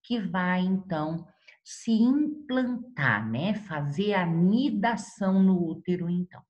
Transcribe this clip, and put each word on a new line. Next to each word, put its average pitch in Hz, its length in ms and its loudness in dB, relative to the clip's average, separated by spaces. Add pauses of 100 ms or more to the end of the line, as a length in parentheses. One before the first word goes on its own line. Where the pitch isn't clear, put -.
que 233 160 -2
vai, 180 420 0
então, 165 640 -2 (360)
se - 280 -6
implantar, 240 1400 0
né? 160 240 -2
Fazer 156 600 -4
a 180 120 2
nidação 190 1200 0
no 185 200 4
útero, 175 460 -4
então. 180 400 -4